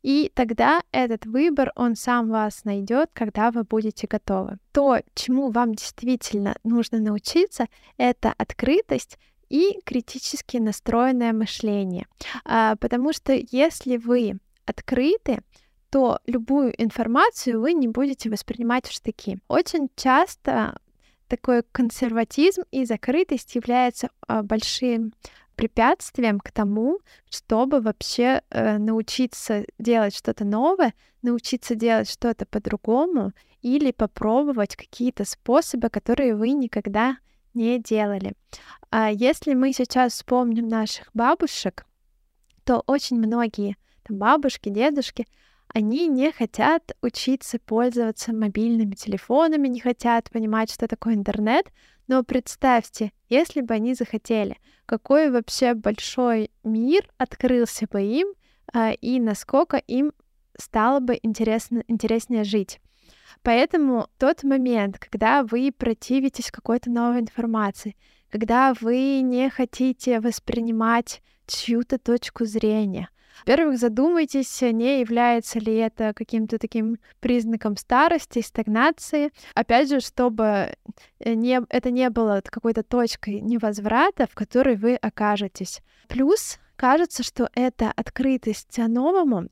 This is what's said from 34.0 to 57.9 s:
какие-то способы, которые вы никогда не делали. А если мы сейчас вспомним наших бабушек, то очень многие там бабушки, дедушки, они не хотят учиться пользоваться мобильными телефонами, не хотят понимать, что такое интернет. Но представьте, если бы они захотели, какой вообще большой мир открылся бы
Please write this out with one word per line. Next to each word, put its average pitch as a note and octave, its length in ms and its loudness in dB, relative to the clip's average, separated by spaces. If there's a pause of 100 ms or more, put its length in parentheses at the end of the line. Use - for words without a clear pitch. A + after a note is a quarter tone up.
какие-то - 480 -6
способы, A#3+ 680 0
которые A#3+ 460 0
вы A3 160 0
никогда A#3+ 640 -2 (360)
не A#3+ 260 0
делали. G3+ 540 -2 (580)
А A3 180 2
если B3 440 0
мы C4 180 2
сейчас B3 400 2
вспомним A#3 560 0
наших A3 460 -4
бабушек, B3 720 -2 (800)
то B3 200 2
очень C4 320 0
многие A3 600 -2 (260)
там G3+ 140 -8
бабушки, C4 500 2
дедушки, B3 580 -2 (480)
они A#3 340 0
не C#4 240 2
хотят C#4 720 0
учиться - 580 -4
пользоваться A#3 760 -2
мобильными A3 600 0
телефонами, C#4 720 0
не B3 120 -4
хотят A#3+ 500 0
понимать, A3 420 -2
что - 160 -6
такое A3+ 280 -2
интернет. G#3+ 520 0 (400)
Но B3+ 160 2
представьте, A#3+ 880 0 (180)
если C#4+ 320 2
бы A#3 120 -2
они A3+ 200 0
захотели, A3 640 -4 (280)
какой C#4+ 440 2
вообще A#3+ 440 0
большой A3 800 -2 (120)
мир A#3 540 0
открылся B3 720 0
бы G3+ 160 -2